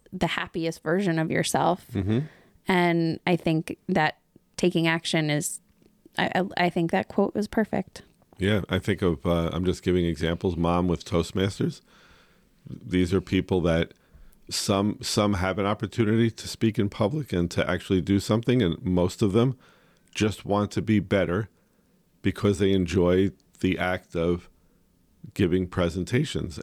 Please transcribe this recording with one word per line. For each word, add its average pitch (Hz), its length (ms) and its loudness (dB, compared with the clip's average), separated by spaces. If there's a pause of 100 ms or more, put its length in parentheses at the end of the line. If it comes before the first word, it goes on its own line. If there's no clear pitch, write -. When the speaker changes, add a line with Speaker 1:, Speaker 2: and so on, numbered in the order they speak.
(120)
Speaker 1:
the 180 160 -2
happiest 165 560 -6
version 170 340 0
of 160 100 0
yourself? 160 640 0
Speaker 2:
Mm-hmm. 107 280 0 (480)
Speaker 1:
And 170 580 2
I 180 80 2
think 160 420 -2 (120)
that 156 300 0 (380)
taking 175 300 2
action 165 440 0
is, - 280 -2 (580)
I, - 140 -2 (260)
I, 175 100 2
I 170 40 0
think 170 220 -2
that 190 160 0
quote - 260 0
was 208 140 -2
perfect. - 540 -4 (360)
Speaker 2:
Yeah, 98 220 2 (100)
I 92 80 2
think - 240 -2
of, 85 240 0
uh, 85 260 2
I'm 87 120 -4
just 90 180 -2
giving 90 220 2
examples, 85 520 -2
Mom 87 300 2
with 85 180 -2
Toastmasters. 95 760 -2 (880)
These 92 420 0
are 95 80 2
people 95 420 0
that 82 320 2 (540)
some, 101 540 0
some 104 320 0
have 92 240 -2
an 98 80 0
opportunity 110 640 0
to - 160 -12
speak - 320 -2
in 101 100 2
public 113 440 -2
and 87 180 0
to - 180 -2
actually 92 320 0
do 98 200 2
something, 117 420 0
and 85 220 0
most 90 380 0
of 101 100 2
them 120 260 2 (560)
just - 320 -2
want 101 240 0
to - 120 -4
be 107 180 2
better 92 480 0 (760)
because 101 360 0
they 95 140 2
enjoy 92 580 4 (300)
the 95 180 0
act 90 380 -4
of 87 320 0 (840)
giving 92 320 2
presentations, 87 960 -4